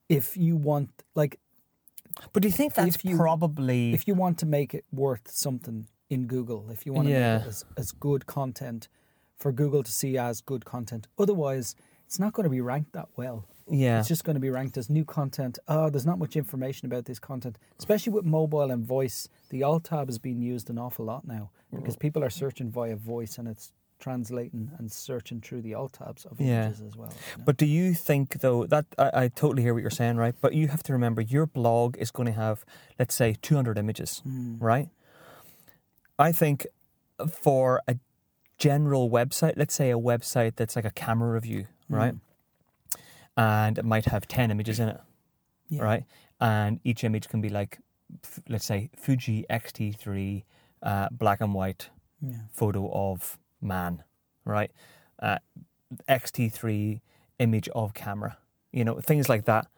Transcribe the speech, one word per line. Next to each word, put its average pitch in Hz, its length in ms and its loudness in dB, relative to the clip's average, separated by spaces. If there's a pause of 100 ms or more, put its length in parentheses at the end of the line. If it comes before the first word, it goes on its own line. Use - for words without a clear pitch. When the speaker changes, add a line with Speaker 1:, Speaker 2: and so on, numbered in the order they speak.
Speaker 1:
If - 280 2
you 170 200 4
want, 143 460 0 (120)
like, 147 240 0 (960)
Speaker 2:
But 196 100 4
do 214 60 6
you 190 40 2
think - 220 0
that's 180 220 4
Speaker 1:
if - 80 -6
you, 185 120 2
Speaker 2:
probably 151 760 2
Speaker 1:
if - 160 0
you 202 60 2
want 180 240 2
to 165 80 -2
make 143 280 2
it 160 160 -8
worth 135 400 -2
something 117 580 -6 (200)
in 127 180 0
Google, 117 440 -4
if - 160 -14
you 135 60 -6
wanna 143 180 4
Speaker 2:
Yeah. 120 280 6
Speaker 1:
make 110 80 -2
it - 20 -8
as, 104 160 -10 (120)
as - 160 -6
good 143 340 -2
content 127 600 -8 (480)
for 139 160 -2
Google 143 300 2
to - 100 -8
see 135 240 -2
as 120 240 -2
good 127 240 -8
content, 117 440 -10 (100)
otherwise 147 560 0 (320)
it's - 120 -6
not 208 140 0
gonna 190 160 0
be 131 140 2
ranked 135 300 -2
that - 240 -10
well. 123 300 -8 (240)
Speaker 2:
Yeah. 131 280 4
Speaker 1:
It's 110 100 0
just 160 160 0
gonna 151 160 0
be 131 80 -2
ranked 131 300 -4
as 117 100 -6
new 151 160 2
content. 139 540 -4 (100)
"Oh, 156 220 2
there's 139 160 -2
not 180 120 2
much 156 180 -4
information 135 500 -6
about 123 180 -6
this 123 140 -10
content." 123 400 -10 (200)
Especially 208 360 0
with 208 100 0
mobile 156 460 2
and 117 160 -2
voice, 131 420 -2 (220)
the 131 120 -4
alt 160 220 2
tab 143 240 -2
is 117 100 -4
being 120 220 -4
used 120 300 -4
an 117 80 -4
awful 120 260 -8
lot 117 220 -8
now 110 240 -10 (240)
because - 220 -6
Speaker 2:
Mm. - 40 -20
Speaker 1:
people 147 240 0
are 120 60 0
searching 131 400 -6
via 113 260 -4
voice, 113 400 -8
and 117 100 -10
it's - 260 -12 (260)
translating 123 800 -6
and 113 120 -10
searching 120 500 -10
through 123 200 -10
the 110 140 -10
alt 135 180 -8
tabs - 320 -16
of - 160 -12
Speaker 2:
Yeah. 120 260 4
Speaker 1:
images 110 140 -6
as 107 160 -14
well, 113 140 -12
you - 280 -14
know? - 60 -16
Speaker 2:
But 143 120 4
do 156 100 6
you 170 280 4
think, 139 460 0
though, 120 260 4
that 151 200 4 (100)
I, 139 280 4
I 123 40 2
totally 135 340 2
hear 117 120 4
what 117 60 0
you're 110 100 -2
saying, 117 260 2
right? 117 240 0
But - 140 4
you 156 140 4
have 151 160 -4
to 143 80 -2
remember, 120 280 2
your 135 260 2
blog 120 520 2
is 113 140 -4
gonna 120 200 -2
have, 110 320 -2 (340)
let's 123 160 0
say, 113 280 4
two 151 140 2
hundred 117 200 2
images, - 500 -4
Speaker 1:
Mm. 123 360 -6
Speaker 2:
right? 127 260 2 (1300)
I 156 140 6
think 147 340 2 (600)
for 131 600 2
a 123 100 0 (580)
general 139 540 4
website, 123 460 2
let's 147 180 0
say 135 160 2
a 120 80 2
website 117 580 2
that's - 200 -4
like 110 80 0
a 104 80 -4
camera 117 400 0
review, 110 340 -4 (240)
Speaker 1:
Mm. 107 60 0
Speaker 2:
right? 117 180 2 (1200)
And 110 420 4
it 113 60 -2
might 110 220 2
have 104 220 0
ten 120 240 2
images 107 260 -2
in 113 100 2
it, - 120 -6 (680)
Speaker 1:
Yeah. 143 140 -4
Speaker 2:
right? 113 220 2 (360)
And 107 440 2
each 117 180 0
image 110 260 -2
can 113 120 -2
be 107 80 -2
like, 104 320 -4 (420)
f-, - 260 -18
let's 113 160 -4
say, 104 320 -4
Fuji 123 540 0
X 113 220 -4
T 107 180 -4
three, 101 540 -6 (380)
uh, 101 280 0
black 107 300 2
and 104 120 0
white 95 380 -4 (300)
Speaker 1:
Yeah. 123 220 -6 (100)
Speaker 2:
photo 101 400 0
of 98 460 -4 (220)
man, 90 440 -4 (400)
right? 104 260 -2 (480)
Uh, 104 200 0 (680)
X 131 260 2
T 117 160 0
three 107 520 -2 (380)
image 113 320 2
of 107 240 -4
camera, 104 440 -8 (340)
you 120 120 0
know, 117 160 0
things 147 280 4
like 110 180 2
that. 110 200 4 (120)